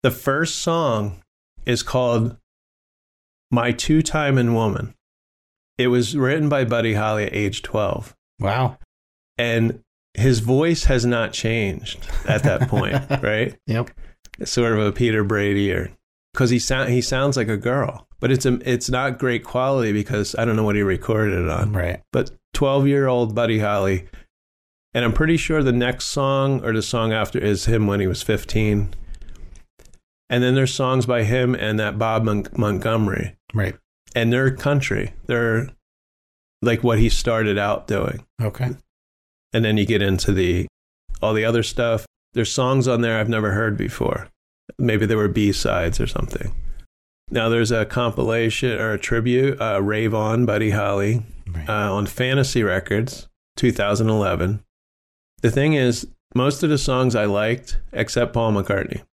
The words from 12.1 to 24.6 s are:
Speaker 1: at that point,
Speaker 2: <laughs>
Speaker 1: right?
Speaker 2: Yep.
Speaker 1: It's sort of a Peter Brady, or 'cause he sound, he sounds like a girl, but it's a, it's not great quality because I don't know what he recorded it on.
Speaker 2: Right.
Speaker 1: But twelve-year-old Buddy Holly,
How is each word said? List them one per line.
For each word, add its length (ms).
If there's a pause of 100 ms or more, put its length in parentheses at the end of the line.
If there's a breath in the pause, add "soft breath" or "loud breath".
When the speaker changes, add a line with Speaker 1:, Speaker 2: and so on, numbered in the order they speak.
Speaker 1:
at 180
that 260
point, 400
Speaker 2:
<laughs> 120
Speaker 1:
right? 320 (120)
Speaker 2:
Yep. 240 (480 soft breath)
Speaker 1:
It's 120
sort 220
of 60
a 140
Peter 320
Brady, 480
or 180 (440)
'cause 140
he 100
sound, 320
he 120
sounds 340
like 120
a 100
girl, 500 (100)
but 140
it's 140
a, 80 (140)
it's 200
not 300
great 260
quality 480
because 460
I 80
don't 100
know 80
what 120
he 60
recorded 560
it 120
on. 240
Speaker 2:
Right. 260 (120)
Speaker 1:
But 180 (240)
twelve-year-old 800
Buddy 240
Holly, 500 (840 loud breath)